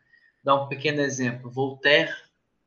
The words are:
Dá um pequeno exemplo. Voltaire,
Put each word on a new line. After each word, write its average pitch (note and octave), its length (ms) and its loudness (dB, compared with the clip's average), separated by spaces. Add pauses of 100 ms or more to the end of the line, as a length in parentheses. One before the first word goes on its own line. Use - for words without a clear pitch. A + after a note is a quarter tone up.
(440)
Dá C#3 100 4
um C#3 140 0
pequeno D3 340 -2
exemplo. B2+ 480 -2
Voltaire, C#3+ 640 2 (540)